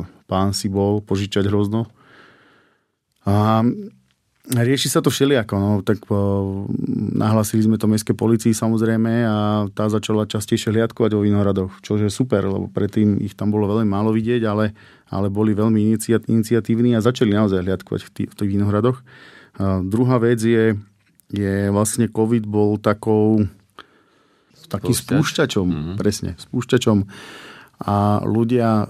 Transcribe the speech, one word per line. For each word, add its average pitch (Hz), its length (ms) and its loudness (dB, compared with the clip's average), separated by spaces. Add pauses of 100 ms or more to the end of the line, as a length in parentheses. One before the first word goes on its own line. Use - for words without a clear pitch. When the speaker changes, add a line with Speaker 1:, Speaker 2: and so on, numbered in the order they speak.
(240)
Speaker 1:
pán 95 260 -2
si 98 160 -4
bol 101 320 0
požičať 101 460 -2
hrozno. 104 420 -2 (1400)
A 107 400 2 (840)
rieši 127 400 0
sa 151 100 0
to 151 80 2
všelijako, 135 480 2
no, 98 160 2 (100)
tak, 101 260 -2
o, 98 580 -2 (480)
nahlásili 110 500 2
sme 110 140 2
to 104 80 -2
mestskej 107 320 0
policii, 113 340 2
samozrejme, 113 640 0 (100)
a 110 140 0 (320)
tá 104 180 -4
začala 107 380 0
častejšie 110 480 -2
hliadkovať 113 400 0
vo 104 80 2
vinohradoch, 101 640 0
čo 104 100 -4
je 104 140 0
super, 107 340 0
lebo 98 240 -4
predtým 104 540 0
ich 104 160 -8
tam 104 160 -2
bolo 107 160 0
veľmi 110 160 0
málo 104 260 0
vidieť, 113 320 0
ale, 107 300 0 (340)
ale 98 220 -4
boli 107 240 0
veľmi 107 320 2
inicia-, 110 400 0
iniciatívni 113 720 0
a 107 80 0
začali 117 260 2
naozaj 101 300 2
hliadkovať 95 400 -4
v - 100 -16
tý-, 107 160 -8
v - 80 -14
tých 104 160 -4
vinohradoch. 104 460 0 (580)
A 98 240 -2
druhá 113 380 0
vec 117 240 2
je, 110 340 2 (540)
je 101 400 -2
vlastne 107 400 0
covid 113 340 0
bol 104 320 0
takou, 107 720 2 (1200)
takým - 240 -4
Speaker 2:
Spúšťač. 151 600 0
Speaker 1:
spúšťačom, 92 160 0
Speaker 2:
Mhm. 80 260 -4
Speaker 1:
presne, 101 360 -2 (100)
spúšťačom. 120 580 0 (800)
A 101 160 -2 (260)
ľudia 113 680 0